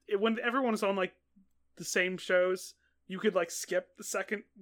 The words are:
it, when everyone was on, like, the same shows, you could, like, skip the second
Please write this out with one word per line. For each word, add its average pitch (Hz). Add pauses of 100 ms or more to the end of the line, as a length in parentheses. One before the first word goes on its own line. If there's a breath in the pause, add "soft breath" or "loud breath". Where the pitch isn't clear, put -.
it, 202
when 226
everyone 240
was 214
on, 196
like, 185 (600)
the -
same 185
shows, 185 (320)
you 185
could, 202
like, 175
skip -
the -
second 202 (180)